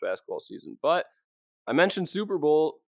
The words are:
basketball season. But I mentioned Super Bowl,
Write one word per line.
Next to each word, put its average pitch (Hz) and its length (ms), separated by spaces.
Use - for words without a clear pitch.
basketball 92 380
season. - 420
But 165 240
I 113 60
mentioned 180 380
Super 202 280
Bowl, 151 420